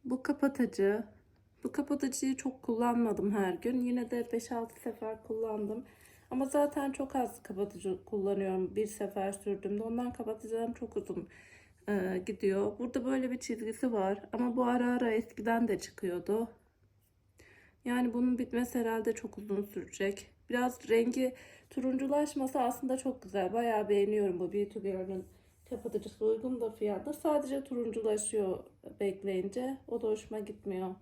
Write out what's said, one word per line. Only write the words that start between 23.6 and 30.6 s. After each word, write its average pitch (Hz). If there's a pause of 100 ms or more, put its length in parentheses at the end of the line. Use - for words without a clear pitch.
beğeniyorum 202
bu 180
Beauty 202
Girl'ün 190 (460)
kapatıcısı. 214
Uygun 233
da 220
fiyatlı. 208
Sadece 277
turunculaşıyor 214 (360)
bekleyince. 196 (100)
O 233
da 226
hoşuma 214
gitmiyor. 190